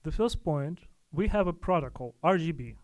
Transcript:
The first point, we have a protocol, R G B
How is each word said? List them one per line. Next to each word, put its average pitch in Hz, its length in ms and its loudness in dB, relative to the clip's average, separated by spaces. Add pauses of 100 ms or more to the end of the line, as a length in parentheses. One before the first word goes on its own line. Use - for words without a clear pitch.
The 156 100 -6
first - 320 0
point, 151 360 -2 (320)
we 190 160 0
have 208 180 2
a 175 80 0
protocol, 143 680 -2
R 185 140 6
G 165 160 0
B 120 320 -8